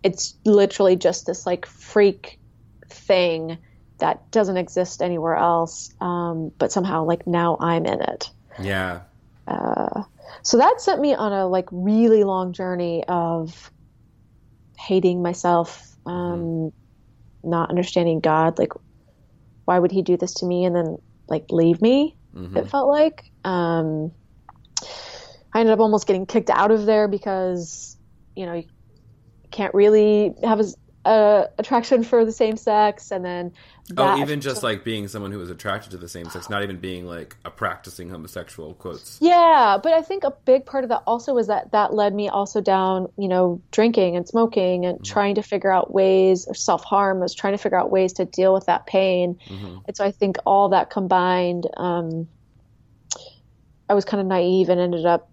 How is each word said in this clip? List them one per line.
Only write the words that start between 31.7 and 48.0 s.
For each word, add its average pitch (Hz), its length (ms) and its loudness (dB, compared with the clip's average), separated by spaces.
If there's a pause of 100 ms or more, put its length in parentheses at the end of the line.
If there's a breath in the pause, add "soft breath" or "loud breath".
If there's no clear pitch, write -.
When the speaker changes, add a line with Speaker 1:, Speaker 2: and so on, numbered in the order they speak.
Speaker 1:
for 233 200 4
the 226 80 0
same 220 240 0
sex, 214 560 0
and 185 140 -6
then 175 260 -6 (460 soft breath)
Speaker 2:
Oh, 131 60 2
Speaker 1:
that 190 160 2
Speaker 2:
even 143 220 -4
just, 131 200 -6
Speaker 1:
so 127 60 -2
Speaker 2:
like, 104 160 -4
being 107 240 -6
someone 98 240 -10
who 104 80 -10
was 87 100 -12
attracted 95 420 -8
to 92 60 -16
the 87 100 -16
same 85 220 -14
sex, 90 220 -14
not 101 100 -4
even 98 160 -8
being, 90 300 -10
like, 85 360 -14
a 85 60 -14
practicing 90 600 -10
homosexual, 82 640 -16
quotes. - 440 -16
Speaker 1:
Yeah, 311 640 4
but 320 120 0
I 320 100 2
think 381 200 -8
a 277 80 0 (140)
big 262 220 2
part 269 160 -6
of 233 80 -8
that - 160 -2
also 240 260 -2
was 226 140 0
that - 240 -4
that 208 240 0
led 208 180 2
me 208 160 -4
also 202 320 -4
down, 190 460 0 (100)
you 196 100 -4
know, 180 320 2 (120)
drinking 214 460 2
and 175 100 -6
smoking 185 580 0
and 180 140 -4
Speaker 2:
Mm-hmm. - 120 -12
Speaker 1:
trying 202 240 0
to 214 60 -2
figure 196 300 -2
out 185 200 2
ways, 190 560 4
or - 60 -8
self-harm, 196 640 0
was 180 140 -4
trying 196 200 -2
to 208 40 -4
figure 185 220 0
out - 100 0
ways 190 240 2